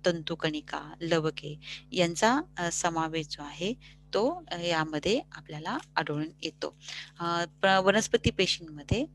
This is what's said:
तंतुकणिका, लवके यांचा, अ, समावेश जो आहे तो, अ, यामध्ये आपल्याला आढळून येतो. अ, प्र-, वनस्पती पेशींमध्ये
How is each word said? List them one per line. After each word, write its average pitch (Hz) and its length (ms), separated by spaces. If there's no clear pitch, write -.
तंतुकणिका, 156 960
लवके 156 580
यांचा, 180 500
अ, 175 140
समावेश 160 560
जो - 160
आहे 156 300
तो, 311 380
अ, 180 60
यामध्ये 170 640
आपल्याला 160 460
आढळून 156 340
येतो. - 340
अ, 170 260
प्र-, 190 180
वनस्पती 208 520
पेशींमध्ये 170 840